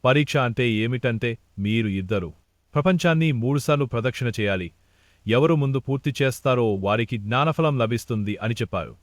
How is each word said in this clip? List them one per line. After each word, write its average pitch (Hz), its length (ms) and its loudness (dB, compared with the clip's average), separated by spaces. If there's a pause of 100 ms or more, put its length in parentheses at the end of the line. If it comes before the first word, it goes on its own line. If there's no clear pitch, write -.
పరీక్ష 139 320 2
అంటే 123 320 0
ఏమిటంటే, 117 680 -2 (220)
"మీరు 110 280 0
ఇద్దరు 95 460 -4 (420)
ప్రపంచాన్ని 160 560 2
మూడుసార్లు 139 540 0
ప్రదక్షిణ 120 540 -2
చేయాలి. 95 320 -2 (560)
ఎవరు 143 280 4
ముందు 135 240 0
పూర్తి 135 420 -4
చేస్తారో 123 540 2
వారికి 107 420 0
జ్ఞానఫలం 143 600 0
లభిస్తుంది" 110 640 -2
అని 113 120 -2
చెప్పారు. 87 500 -6